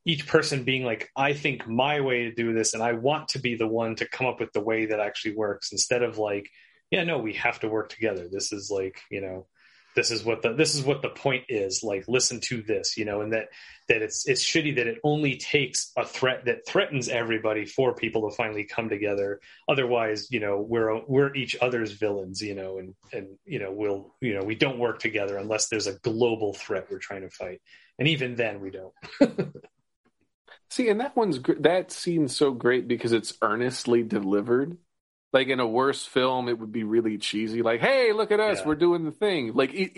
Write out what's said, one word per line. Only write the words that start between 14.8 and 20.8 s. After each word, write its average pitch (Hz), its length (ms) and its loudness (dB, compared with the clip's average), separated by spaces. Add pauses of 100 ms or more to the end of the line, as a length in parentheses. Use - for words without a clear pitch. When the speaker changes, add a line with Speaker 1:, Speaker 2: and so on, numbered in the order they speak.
Speaker 1:
it 113 160 -4
only 147 360 2
takes - 580 0
a 117 80 0
threat - 400 -2
that 117 240 -2
threatens 147 400 0
everybody 110 560 0
for 123 300 2
people 110 340 0
to 104 80 -10
finally 107 280 -2
come 113 260 -4
together. 101 500 -2 (260)
Otherwise, 117 640 2
you 120 100 -2
know, 101 200 0
we're, 113 460 0